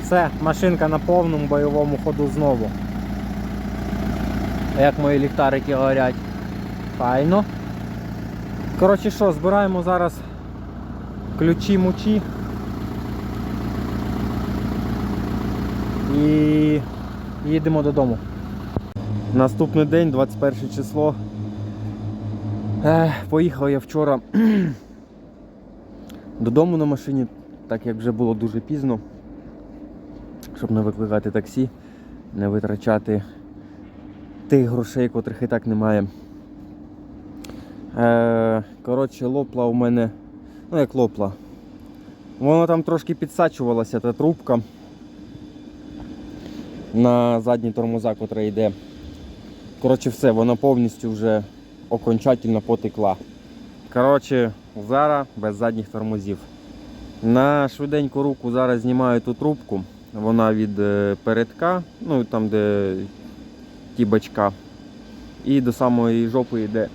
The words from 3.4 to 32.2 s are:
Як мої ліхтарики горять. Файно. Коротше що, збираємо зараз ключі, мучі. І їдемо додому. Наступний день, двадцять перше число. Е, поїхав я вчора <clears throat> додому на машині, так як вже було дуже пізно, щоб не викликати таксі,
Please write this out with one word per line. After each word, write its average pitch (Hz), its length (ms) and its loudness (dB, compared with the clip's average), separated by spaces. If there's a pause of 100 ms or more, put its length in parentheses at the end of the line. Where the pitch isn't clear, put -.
Як 143 200 4
мої 143 200 4
ліхтарики 139 560 0
горять. 131 400 2 (840)
Файно. 143 480 2 (1300)
Коротше 196 320 4
що, 202 200 2
збираємо 185 520 2
зараз 175 300 2 (1300)
ключі, 170 380 2
мучі. 185 440 2 (4000)
І 151 640 4 (640)
їдемо 156 380 2
додому. 135 340 4 (1160)
Наступний 131 520 4
день, 160 260 4
двадцять 127 280 0
перше 131 360 0
число. 151 400 0 (1700)
Е, 160 280 6 (160)
поїхав 143 420 2
я 139 80 2
вчора 147 400 0 (140)
<clears throat> 220 260 4 (1800)
додому 151 380 4
на 151 80 2
машині, 139 400 0 (420)
так 113 180 -4
як 113 120 -4
вже 117 140 0
було 113 220 2
дуже 110 260 -2
пізно, 135 400 -2 (1600)
щоб 113 140 -4
не 110 100 2
викликати 104 500 -2
таксі, 117 380 -2 (640)